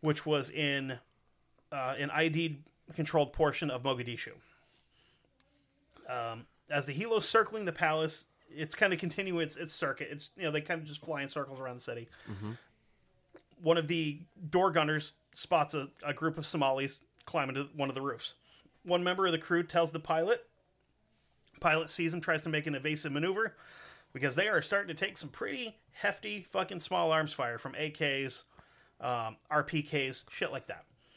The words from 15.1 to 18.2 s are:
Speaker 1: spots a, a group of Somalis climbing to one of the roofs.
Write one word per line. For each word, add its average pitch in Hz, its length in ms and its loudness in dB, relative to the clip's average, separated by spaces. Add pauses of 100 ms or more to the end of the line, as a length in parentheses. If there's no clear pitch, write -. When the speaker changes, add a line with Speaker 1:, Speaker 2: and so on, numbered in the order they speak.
Speaker 1:
spots 151 420 2
a, 139 140 -2 (160)
a 147 80 -2
group 156 260 0
of 147 80 -4
Somalis 139 540 2 (240)
climbing 135 300 0
to 143 200 -2
one 139 140 0
of 131 60 -2
the 135 80 -4
roofs. 131 320 -4 (500)